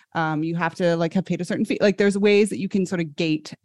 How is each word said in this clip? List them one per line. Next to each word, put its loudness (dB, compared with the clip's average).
Um, -2
you -4
have -2
to, 2
like, -2
have 0
paid -4
a -6
certain -2
fee. -2
Like, 4
there's 2
ways 4
that -6
you -4
can 0
sort -4
of -8
gate -2